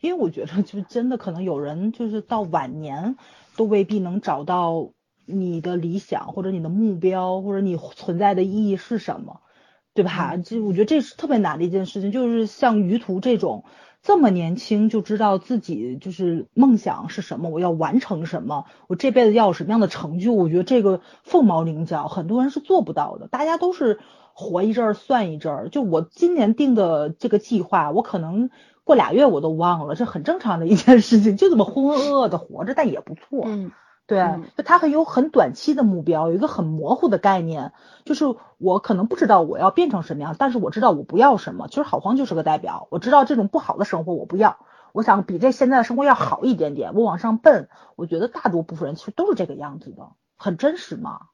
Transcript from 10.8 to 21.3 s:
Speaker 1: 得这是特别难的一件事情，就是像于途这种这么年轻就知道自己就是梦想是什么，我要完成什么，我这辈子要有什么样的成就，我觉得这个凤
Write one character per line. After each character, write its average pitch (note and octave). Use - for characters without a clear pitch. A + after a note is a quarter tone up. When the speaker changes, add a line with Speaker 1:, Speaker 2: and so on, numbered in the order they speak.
Speaker 1:
得 A3
这 D4
是 -
特 -
别 C4+
难 D#3+
的 E3
一 F3
件 F#3+
事 F#3+
情， G3
就 B3
是 A#3
像 A3
于 G3
途 F#3+
这 A#3
种 B2+
这 G4+
么 C#4
年 F3
轻 A3
就 A3
知 G#3+
道 G3+
自 A#3
己 B2+
就 F#3
是 E3+
梦 B3+
想 -
是 -
什 -
么， E3
我 D#3+
要 F3+
完 E3
成 E3+
什 -
么， D3
我 F#3
这 C4
辈 B3
子 G#3+
要 A3
有 F#3
什 E3
么 D#3+
样 A3+
的 F#3+
成 D#3+
就， A3
我 F3+
觉 E3+
得 F#3
这 B3
个 F#3+
凤 D4+